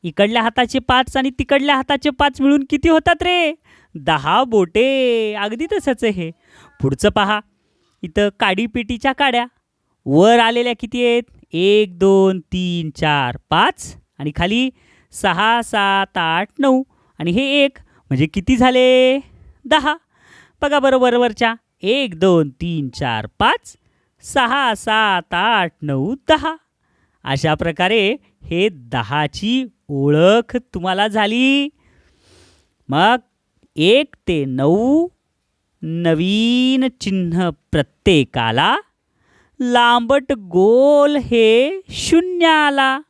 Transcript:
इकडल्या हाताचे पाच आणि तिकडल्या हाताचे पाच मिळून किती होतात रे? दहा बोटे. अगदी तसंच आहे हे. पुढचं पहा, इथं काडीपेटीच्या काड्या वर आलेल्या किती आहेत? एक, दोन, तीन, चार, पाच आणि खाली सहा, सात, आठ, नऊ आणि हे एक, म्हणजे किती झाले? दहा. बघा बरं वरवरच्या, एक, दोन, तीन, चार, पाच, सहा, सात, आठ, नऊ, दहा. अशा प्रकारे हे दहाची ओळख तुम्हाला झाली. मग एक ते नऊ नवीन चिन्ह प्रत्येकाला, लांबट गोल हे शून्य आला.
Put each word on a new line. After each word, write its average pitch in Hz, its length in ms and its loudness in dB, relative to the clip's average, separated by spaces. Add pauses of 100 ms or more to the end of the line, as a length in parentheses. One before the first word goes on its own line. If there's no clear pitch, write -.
इकडल्या 208 380 0
हाताचे 233 380 -2
पाच 254 380 0
आणि 269 120 -2 (100)
तिकडल्या 277 360 0
हाताचे 277 340 -2
पाच 285 320 -2
मिळून 277 280 2
किती 294 200 0
होतात 330 340 2
रे? 349 300 0 (420)
दहा 156 480 0
बोटे. 233 920 0
अगदी 214 380 -6
तसंच 294 320 -4
आहे 226 80 0
हे. 175 200 -8 (500)
पुढचं 139 280 0
पहा, 208 300 -2 (640)
इथं 202 280 -2 (100)
काडीपेटीच्या 226 760 -4
काड्या 247 320 -2 (600)
वर 190 340 4
आलेल्या 240 400 0
किती 240 260 -4
आहेत? 240 180 0 (280)
एक, 190 480 0
दोन, 190 400 4
तीन, 175 500 -4
चार, 143 480 -2 (120)
पाच - 480 -2 (220)
आणि 143 160 -6
खाली 226 340 -2 (420)
सहा, 208 500 0
सात, 196 560 -2
आठ, 170 320 -2 (100)
नऊ 262 240 2 (360)
आणि 170 120 -2
हे 277 320 0
एक, 269 140 -2 (320)
म्हणजे 139 160 0
किती 196 320 -2
झाले? 254 640 4 (460)
दहा. 302 300 0 (680)
बघा 285 180 0
बरं 262 180 2
वरवरच्या, 240 560 0 (280)
एक, 214 380 -4
दोन, 165 300 2
तीन, 156 400 -6
चार, 113 380 -6 (120)
पाच, 277 380 0 (440)
सहा, 254 540 -2
सात, 208 580 -2
आठ, 185 380 0 (100)
नऊ, 147 340 -4 (120)
दहा. 311 280 0 (680)
अशा 139 300 -2
प्रकारे 190 600 -2 (280)
हे 180 260 -2
दहाची 147 960 -4 (220)
ओळख 156 680 2 (160)
तुम्हाला 185 340 -2
झाली. 247 640 0 (1200)
मग 185 280 2 (580)
एक 220 400 2 (120)
ते 156 180 -2
नऊ 196 600 0 (760)
नवीन 208 1040 0 (140)
चिन्ह 180 480 -2 (220)
प्रत्येकाला, 143 1080 0 (840)
लांबट 240 720 2
गोल 254 840 2
हे 240 760 2
शून्य 349 560 0
आला. 277 540 2 (100)